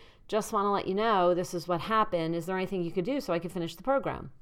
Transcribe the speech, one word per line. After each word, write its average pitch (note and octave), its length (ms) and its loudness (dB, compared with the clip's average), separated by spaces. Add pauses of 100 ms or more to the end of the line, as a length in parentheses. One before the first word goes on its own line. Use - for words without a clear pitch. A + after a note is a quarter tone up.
(260)
just G#3 240 -2
wanna G3+ 200 2
let G3 160 0
you F#3 60 -2
know G3 400 4
this F3 200 0
is E3+ 140 -4
what E3+ 140 0
happened. F3 540 2
Is E3 120 -4
there F#3+ 100 -2
anything F#3 260 -2
you E3+ 80 -2
could F3 140 -2
do C4+ 160 0
so - 100 -4
I E3+ 80 2
could E3+ 120 -6
finish E3 240 -4
the - 80 -18
program? B3+ 480 -2 (100)